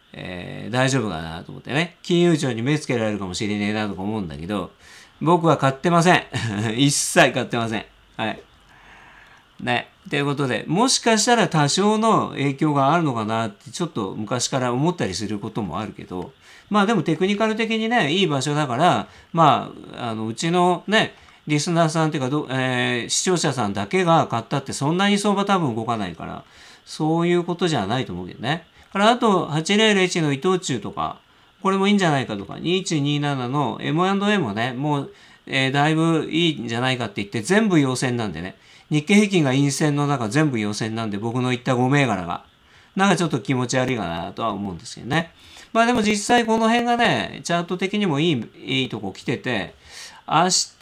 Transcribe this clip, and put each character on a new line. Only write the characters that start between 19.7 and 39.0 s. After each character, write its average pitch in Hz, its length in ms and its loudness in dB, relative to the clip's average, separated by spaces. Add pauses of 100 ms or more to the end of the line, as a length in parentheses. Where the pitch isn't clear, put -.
あ、 120 140 -6
あ 110 40 -6
の、 110 120 -6
う 113 80 -4
ち 165 160 -2
の 180 360 4
ね、 196 280 2 (320)
リ 151 140 2
ス 175 100 -2
ナ 165 160 4
ー - 20 2
さ 156 160 2
ん 156 40 2
っ - 20 -2
て 147 80 -2
い - 20 -4
う - 20 -4
か、 123 80 -2
ど-、 151 200 -2
え 123 560 -2
ー、 - 20 -8
視 - 160 -2
聴 180 120 2
者 160 160 0
さ 123 140 -2
ん 101 60 -2
だ 101 140 -4
け 185 180 2
が 165 240 4
買 117 120 -4
っ - 40 -8
た 143 140 -4
っ 135 40 -4
て 113 100 -10
そ 139 180 -2
ん 175 60 0
な 196 120 2
に 202 100 4
相 208 160 2
場 196 100 0
多 196 140 2
分 135 160 0
動 113 100 -4
か 117 120 -2
な 98 120 -4
い 85 80 -10
か 85 80 -12
ら、 82 200 -12 (400)
そ 160 360 0
う 170 60 2
い 175 80 4
う 175 100 2
こ 175 100 -4
と 175 140 0
じ 156 80 0
ゃ 101 100 -2
な 123 140 0
い 120 60 -4
と 92 60 -8
思 90 120 -6
う 87 40 -10
け - 60 -14
ど - 60 -18
ね。 147 260 -4 (260)
か 196 80 -2
ら 214 100 6
あ 240 60 4
と、 196 300 2
八 160 300 0
零 220 160 4
零 190 120 4
一 180 180 0
の 143 100 2
伊 135 60 -2
藤 180 200 2
忠 135 220 -4
と 101 120 -8
か、 - 260 -6 (440)
こ 190 80 0
れ 196 60 2
も 196 120 2
い - 20 6
い 208 40 6
ん 202 40 6
じ 185 80 2
ゃ 160 40 4
な 139 100 2
い 110 60 -4
か 107 100 -6
と 98 80 -8
か、 92 160 -12
二 170 180 0
一 175 220 -2
二 147 180 0
七 139 300 -2
の 135 320 -2
エ 135 100 -4
ム 170 160 2
ア 196 60 0
ン 196 80 0
ド 202 100 0
エ 214 60 2
ー 190 40 0
も 110 120 -2
ね、 117 200 -2
も 143 280 -2
う、 - 140 -10 (320)
え 135 220 0
ー、 131 40 0
だ 143 160 2
い 160 60 2
ぶ 160 360 0
い 165 280 0
い - 40 -8
ん 117 60 -6
じ 117 80 -4
ゃ 120 40 -2
な 131 120 0
い 123 40 -2
か 120 100 -4
っ - 20 -8
て - 80 -18
言 101 100 -4
っ - 20 -12
て、 117 140 -4
全 208 260 2
部 170 120 6
陽 131 160 2
線 123 200 -2
な 113 120 -2
ん 87 40 -6
で 80 80 -10
ね。 92 160 -10 (340)
日 151 120 2